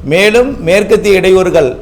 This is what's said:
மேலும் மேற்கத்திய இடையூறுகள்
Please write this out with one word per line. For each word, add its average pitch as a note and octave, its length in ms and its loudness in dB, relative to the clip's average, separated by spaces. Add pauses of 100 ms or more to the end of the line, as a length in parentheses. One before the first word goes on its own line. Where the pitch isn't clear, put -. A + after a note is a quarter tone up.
மேலும் G#3+ 580 0
மேற்கத்திய G3+ 580 0
இடையூறுகள் F3+ 500 2 (120)